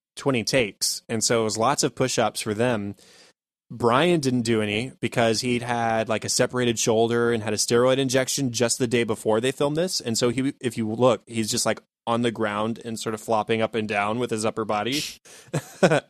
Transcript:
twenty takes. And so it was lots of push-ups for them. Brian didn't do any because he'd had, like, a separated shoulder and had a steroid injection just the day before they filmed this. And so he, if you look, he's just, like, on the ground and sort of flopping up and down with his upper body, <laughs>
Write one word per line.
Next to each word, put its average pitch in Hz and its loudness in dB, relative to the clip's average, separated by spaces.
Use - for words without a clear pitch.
twenty 131 -2
takes. - -2
And 113 -2
so 117 2
it - 0
was 107 -2
lots 127 2
of 143 -2
push-ups 123 0
for 107 -2
them. 107 -2
Brian 127 4
didn't 127 0
do 113 2
any 107 -2
because 113 2
he'd 120 -2
had, 117 -2
like, 110 -2
a 107 -6
separated 123 0
shoulder 117 2
and 117 0
had 107 -4
a 104 -2
steroid 127 4
injection 131 0
just 117 0
the 131 2
day 120 2
before 110 0
they 131 0
filmed 147 0
this. 180 -2
And 113 -4
so 123 2
he, 131 0
if 127 -4
you 110 -2
look, 120 4
he's 113 -4
just, 117 -2
like, 110 0
on 117 0
the 120 2
ground 107 -2
and 113 -10
sort 110 -6
of 107 -10
flopping 110 0
up 110 0
and 107 -2
down 104 0
with 123 -2
his 110 -2
upper 110 -2
body, 110 -2
<laughs> 165 6